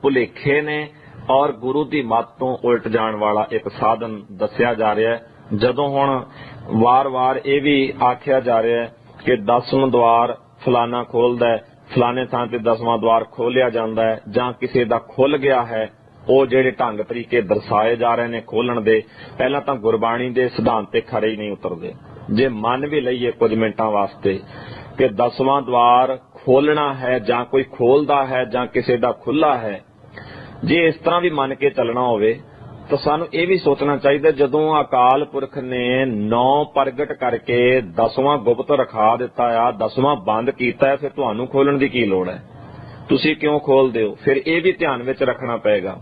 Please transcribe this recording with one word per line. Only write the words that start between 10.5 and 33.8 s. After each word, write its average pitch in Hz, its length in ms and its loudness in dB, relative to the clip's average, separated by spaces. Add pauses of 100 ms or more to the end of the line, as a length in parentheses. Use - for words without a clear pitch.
ਫਲਾਨਾ 120 380 0
ਖੋਲ੍ਹਦਾ 120 440 0
ਹੈ, 110 160 0 (300)
ਫਲਾਣੇ 123 320 0
ਥਾਂ 120 200 -4
ਤੇ 117 120 -6
ਦਸਵਾਂ 117 400 0
ਦੁਆਰ 113 260 2
ਖੋਲ੍ਹਿਆ 123 460 0
ਜਾਂਦਾ 113 320 -2
ਹੈ 113 180 0 (100)
ਜਾਂ 123 220 -2
ਕਿਸੇ 123 320 -2
ਦਾ 117 140 0
ਖੁੱਲ੍ਹ 139 400 0
ਗਿਆ 131 280 2
ਹੈ, 110 240 -4 (380)
ਉਹ 135 180 4
ਜਿਹੜੇ 127 240 2
ਢੰਗ 110 300 -4
ਤਰੀਕੇ 117 400 -4
ਦਰਸਾਏ 107 560 0
ਜਾ 117 180 0
ਰਹੇ 117 120 -2
ਨੇ 117 200 -6
ਖੋਲ੍ਹਣ 120 340 -2
ਦੇ, 110 220 4 (360)
ਪਹਿਲਾਂ 135 220 0
ਤਾਂ 139 140 -4
ਗੁਰਬਾਣੀ 113 560 0
ਦੇ 123 180 0
ਸਿਧਾਂਤ 113 420 -2
ਤੇ 117 100 0
ਖਰੇ 110 300 -2
ਹੀ 110 60 -6
ਨਹੀਂ 104 160 -8
ਉਤਰਦੇ। 87 420 -10 (400)
ਜੇ 127 140 2
ਮੰਨ 123 380 -2
ਵੀ 147 140 -2
ਲਈਏ 123 300 -2
ਕੁਝ 110 240 0
ਮਿੰਟਾਂ 110 360 0
ਵਾਸਤੇ 98 500 -2 (580)
ਕਿ 127 100 4
ਦਸਵਾਂ 123 540 0
ਦੁਆਰ 123 560 4 (160)
ਖੋਲ੍ਹਣਾ 143 600 2
ਹੈ 127 240 -2
ਜਾਂ 120 260 0
ਕੋਈ 135 180 0
ਖੋਲ੍ਹਦਾ 135 640 2
ਹੈ 127 180 -2
ਜਾਂ 123 220 -4
ਕਿਸੇ 123 300 -2
ਦਾ 120 160 0
ਖੁੱਲ੍ਹਾ 143 460 0
ਹੈ, 104 260 -8 (800)
ਜੇ 165 220 2
ਇਸ 156 80 2
ਤਰ੍ਹਾਂ 170 260 0
ਵੀ 175 100 0
ਮੰਨ 135 240 -2
ਕੇ 139 160 0
ਚੱਲਣਾ 120 300 -2
ਹੋਵੇ 113 400 0 (500)
ਤਾਂ 143 80 0
ਸਾਨੂੰ 151 360 -2
ਇਹ 165 120 -2
ਵੀ 185 120 2
ਸੋਚਣਾ 143 380 0